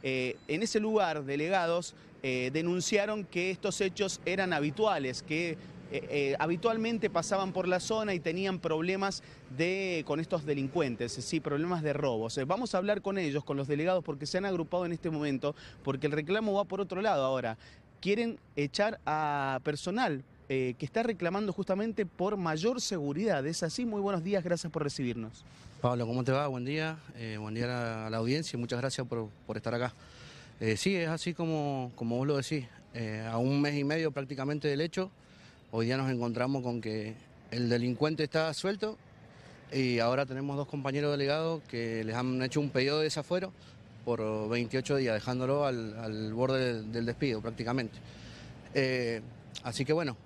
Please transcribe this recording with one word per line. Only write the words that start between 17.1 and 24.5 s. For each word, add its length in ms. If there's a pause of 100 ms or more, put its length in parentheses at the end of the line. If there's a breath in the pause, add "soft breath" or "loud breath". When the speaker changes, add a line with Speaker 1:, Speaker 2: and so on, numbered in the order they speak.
Speaker 1:
ahora. 340 (440 loud breath)
Quieren 360 (200)
echar 480
a 580
personal, 600 (240)
eh, 280
que 80
está 180
reclamando 500
justamente 520
por 300
mayor 460
seguridad. 680
¿Es 160
así? 220
Muy 160
buenos 200
días, 220
gracias 260